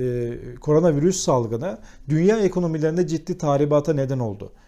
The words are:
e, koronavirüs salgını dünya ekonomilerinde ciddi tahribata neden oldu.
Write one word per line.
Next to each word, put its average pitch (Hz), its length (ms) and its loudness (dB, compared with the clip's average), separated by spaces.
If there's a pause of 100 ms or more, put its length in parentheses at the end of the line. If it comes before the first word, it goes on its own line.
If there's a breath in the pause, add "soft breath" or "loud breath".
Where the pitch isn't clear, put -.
e, 123 320 -4 (280)
koronavirüs 160 600 2
salgını 131 580 -2 (300 soft breath)
dünya 175 300 4
ekonomilerinde 175 680 0
ciddi 160 320 -6
tahribata 147 540 2
neden 135 260 -2
oldu. 104 340 -6 (160 soft breath)